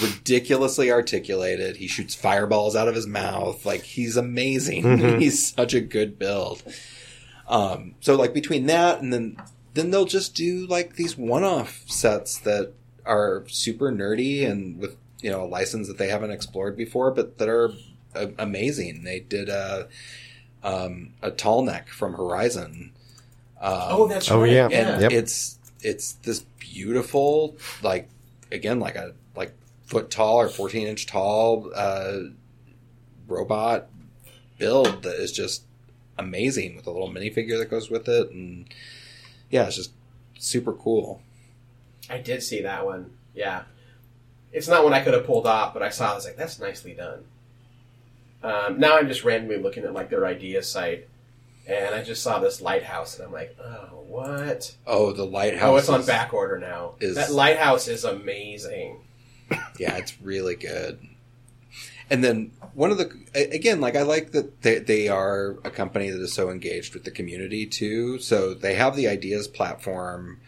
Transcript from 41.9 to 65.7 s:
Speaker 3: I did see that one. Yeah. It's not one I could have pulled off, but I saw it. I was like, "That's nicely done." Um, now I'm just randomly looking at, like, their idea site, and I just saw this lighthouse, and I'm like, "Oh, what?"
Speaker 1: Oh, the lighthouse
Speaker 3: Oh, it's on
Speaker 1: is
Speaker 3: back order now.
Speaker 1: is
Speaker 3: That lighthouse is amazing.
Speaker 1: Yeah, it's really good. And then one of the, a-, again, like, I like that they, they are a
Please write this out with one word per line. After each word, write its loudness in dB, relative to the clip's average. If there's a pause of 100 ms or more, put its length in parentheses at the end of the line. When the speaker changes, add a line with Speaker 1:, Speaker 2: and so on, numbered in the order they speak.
Speaker 3:
I -8
did -6
see -6
that -6
one. -8 (220)
Yeah. -6 (880)
It's -6
not 8
one 8
I 6
could 4
have 4
pulled 2
off, 2
but -4
I -2
saw -2
it. 0
I -2
was -8
like, -14
"That's -8
nicely -10
done." -12 (1160)
Um, -2
now 8
I'm 4
just -4
randomly 2
looking -4
at, -6
like, -8
their 0
idea -4
site, -4 (600)
and -2
I -6
just -8
saw 0
this 0
lighthouse, -4
and -14
I'm -16
like, -12
"Oh, -16
what?" -6 (120)
Speaker 1:
Oh, 4
the -6
lighthouse 2
Speaker 3:
Oh, 8
it's 4
on 6
Speaker 1:
is -6
Speaker 3:
back 0
order 0
now. -10
Speaker 1:
is -2
Speaker 3:
That 0
lighthouse 4
is -4
amazing. -8 (800)
Speaker 1:
Yeah, -4
it's -10
really -4
good. -8 (1120)
And 2
then 2 (240)
one 4
of 0
the, -2 (220)
a-, 2
again, 2
like, 0
I 2
like 0
that -2
they, 4
they 2
are 0
a -8